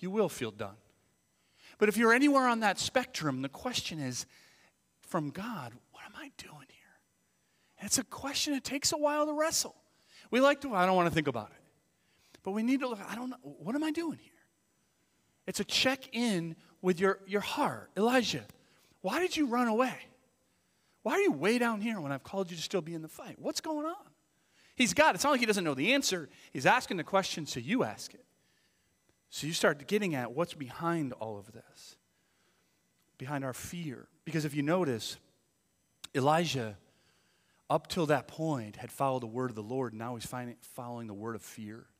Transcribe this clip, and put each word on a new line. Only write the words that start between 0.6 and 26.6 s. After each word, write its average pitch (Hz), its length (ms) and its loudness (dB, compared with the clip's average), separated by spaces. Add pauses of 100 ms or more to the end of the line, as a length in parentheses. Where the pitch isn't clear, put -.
But 208 100 6
if 202 80 2
you're 226 160 8
anywhere 269 340 6
on 233 140 2
that 202 180 2
spectrum, 151 640 0
the 139 60 -4
question - 500 -6
is, 127 260 -6 (760)
from 151 300 -4
God, 180 420 -10 (180)
"What - 140 -20
am - 100 -20
I 285 220 -14
doing 147 320 -20
here?" - 320 -20 (800)
And 196 80 -10
it's - 120 2
a 247 60 -2
question - 480 -4
that 262 100 -2
takes 285 300 -2
a 330 40 -2
while 294 300 2
to 302 60 -2
wrestle. 311 420 0 (560)
We 233 80 2
like 277 220 6
to, 254 160 -2
"I 180 100 6
don't 190 80 6
wanna 175 160 6
think 151 160 2
about 117 240 -2
it." - 920 -20
But 190 80 -4
we 214 100 0
need 254 180 4
to 277 80 -4
look, 294 120 -6
"I 196 160 -8
don't 254 140 -8
know, 247 120 -12
what 156 320 -6
am 294 80 0
I 311 80 0
doing 311 280 -4
here?" - 280 -20 (1000)
It's 190 100 -4
a 202 60 0
check 262 500 0
in 185 400 0 (280)
with 185 180 2
your, 190 260 2
your 196 140 -2
heart. 185 560 -2
"Elijah, 214 500 2 (540)
why 208 180 -2
did 349 180 0
you 302 100 2
run 240 200 2
away? 226 400 0 (960)
Why 247 120 0
are 381 60 4
you 392 120 4
way 185 260 2
down 233 220 0
here 220 200 -4
when 139 120 -4
I've 135 100 -4
called 190 260 -4
you 175 80 -10
to 160 60 -8
still 180 200 -2
be 165 120 -8
in 160 80 -6
the 156 60 -12
fight? 226 320 -14
What's 247 200 -4
going 302 260 -4
on?" 370 240 -10 (640)
He's 208 180 2
God. 294 220 6
It's - 80 -2
not 285 60 4
like 262 100 4
he 240 60 0
doesn't 202 180 2
know 147 100 2
the 165 200 2
answer. 185 340 0 (240)
He's 135 140 0